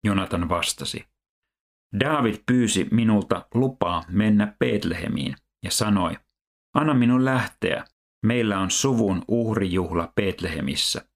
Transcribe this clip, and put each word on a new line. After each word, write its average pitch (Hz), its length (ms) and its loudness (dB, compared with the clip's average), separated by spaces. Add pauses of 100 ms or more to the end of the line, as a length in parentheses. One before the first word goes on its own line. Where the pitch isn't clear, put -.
Jonatan 95 460 0
vastasi, - 560 -4 (920)
"Daavid 131 360 0 (100)
pyysi 120 460 2
minulta 107 600 0
lupaa 101 540 -2
mennä 104 520 2
Betlehemiin - 760 -2 (280)
ja 92 80 -6
sanoi, 98 400 0 (640)
'Anna 151 160 2
minun 127 320 4
lähteä, - 600 -2 (400)
meillä 110 340 2
on 95 120 -2
suvun 107 560 0
uhrijuhla 92 880 0
Betlehemissä 80 920 -2 (100)